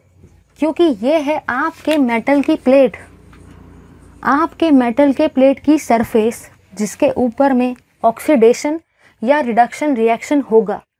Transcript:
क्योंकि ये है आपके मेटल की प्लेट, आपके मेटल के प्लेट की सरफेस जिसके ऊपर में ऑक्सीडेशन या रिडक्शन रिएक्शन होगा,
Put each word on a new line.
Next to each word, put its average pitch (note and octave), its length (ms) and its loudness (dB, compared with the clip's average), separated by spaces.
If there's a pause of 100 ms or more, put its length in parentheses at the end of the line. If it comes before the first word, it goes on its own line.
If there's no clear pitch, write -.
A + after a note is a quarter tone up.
(580)
क्योंकि D#4 260 -2
ये C#4 340 0
है D4 300 -4
आपके D4+ 500 -4
मेटल C4 440 0
की D#4 140 -2
प्लेट, C4 400 2 (1300)
आपके D#4+ 460 0
मेटल C4 420 2
के D4+ 160 0
प्लेट C4+ 300 2
की D4+ 200 0
सरफेस A3+ 720 -2 (240)
जिसके G#3 360 -2
ऊपर C4+ 420 -2
में B3 240 -2 (280)
ऑक्सीडेशन A#3+ 760 0 (440)
या C#4+ 160 0
रिडक्शन A#3+ 560 -2
रिएक्शन A3+ 440 -2
होगा, A3 420 -2 (180)